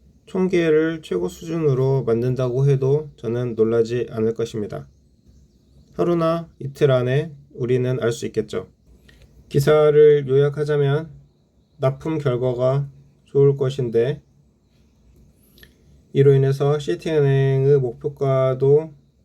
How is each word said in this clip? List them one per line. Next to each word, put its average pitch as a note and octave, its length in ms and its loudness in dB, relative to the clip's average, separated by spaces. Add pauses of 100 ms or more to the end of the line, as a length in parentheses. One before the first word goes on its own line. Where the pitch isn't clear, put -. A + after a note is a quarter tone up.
(260)
총계를 E3 760 0
최고 F3+ 260 -6
수준으로 C#3+ 760 -2
만든다고 B2 640 0
해도 C#3+ 480 0
저는 A#2+ 380 -6
놀라지 A2+ 560 0
않을 A2+ 240 -2
것입니다. G#2+ 520 -8 (1080)
하루나 E3+ 640 -2
이틀 C#3 320 0
안에 C3 440 0 (200)
우리는 B2+ 480 -2
알 A#2 100 0
수 A2 140 -10
있겠죠. G#2 420 -6 (800)
기사를 D3 800 4
요약하자면 C#3+ 840 0 (680)
납품 C#3+ 400 -4
결과가 B2+ 720 -2 (340)
좋을 C#3 320 2
것인데 C3 680 -2 (1900)
이로 C#3 200 6
인해서 C#3 440 0
시티은행의 C#3 1000 0
목표가도 C3+ 1120 0 (300)